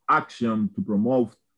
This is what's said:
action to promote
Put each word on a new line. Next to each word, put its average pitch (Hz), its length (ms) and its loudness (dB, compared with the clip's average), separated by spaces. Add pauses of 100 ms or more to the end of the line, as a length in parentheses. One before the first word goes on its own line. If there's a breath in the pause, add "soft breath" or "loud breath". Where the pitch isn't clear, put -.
action 113 680 0
to 104 60 -4
promote 117 540 0 (220)